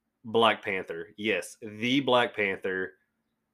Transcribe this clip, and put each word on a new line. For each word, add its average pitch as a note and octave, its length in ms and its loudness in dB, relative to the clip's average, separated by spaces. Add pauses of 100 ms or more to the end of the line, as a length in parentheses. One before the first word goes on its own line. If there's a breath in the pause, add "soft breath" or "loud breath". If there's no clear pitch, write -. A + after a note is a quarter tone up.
(260)
Black A2 360 4
Panther. F2 540 -6
Yes, G2+ 460 -4
the A#2 380 -2
Black B2 360 2
Panther, F#2+ 560 -2 (600)